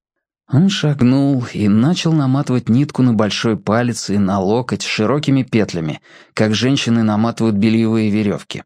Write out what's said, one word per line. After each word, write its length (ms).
Он 200
шагнул 840
и 160
начал 440
наматывать 560
нитку 340
на 100
большой 460
палец 520
и 80
на 220
локоть 420
широкими 600
петлями, 580
как 220
женщины 480
наматывают 540
бельевые 540
веревки. 560